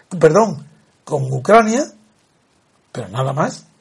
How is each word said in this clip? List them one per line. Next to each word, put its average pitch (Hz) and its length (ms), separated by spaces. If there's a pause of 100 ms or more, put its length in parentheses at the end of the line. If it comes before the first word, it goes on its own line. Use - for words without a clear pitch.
(200)
perdón, 165 440 (400)
con 139 260
Ucrania, 214 540 (1080)
pero 113 160
nada 131 240
más. 185 320 (160)